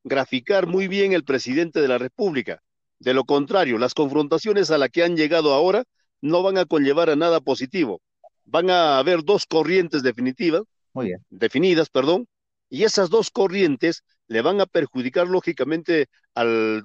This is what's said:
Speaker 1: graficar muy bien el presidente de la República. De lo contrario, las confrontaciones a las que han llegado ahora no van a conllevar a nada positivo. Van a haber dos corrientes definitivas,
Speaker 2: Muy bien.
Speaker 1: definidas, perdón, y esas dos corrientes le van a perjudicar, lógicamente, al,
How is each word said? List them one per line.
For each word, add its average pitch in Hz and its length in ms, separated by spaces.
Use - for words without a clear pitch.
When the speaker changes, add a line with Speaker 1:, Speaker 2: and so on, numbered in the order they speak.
Speaker 1:
graficar 135 640
muy 190 220
bien 196 240
el 170 120
presidente 143 560
de 139 80
la 123 100
República. 127 640
De - 140
lo 131 120
contrario, 143 540
las 123 160
confrontaciones 151 760
a 156 80
las 131 120
que 170 140
han 175 120
llegado 156 360
ahora 185 320
no 165 220
van 196 140
a 180 80
conllevar 156 460
a 147 60
nada 165 240
positivo. 135 600
Van 170 260
a 160 280
haber 160 260
dos 190 220
corrientes 160 560
definitivas, 131 600
Speaker 2:
Muy 127 120
bien. 90 240
Speaker 1:
definidas, 156 600
perdón, 165 360
y 147 140
esas 196 260
dos 208 200
corrientes 175 720
le 113 140
van 180 200
a 185 60
perjudicar, 147 600
lógicamente, 165 800
al, 113 500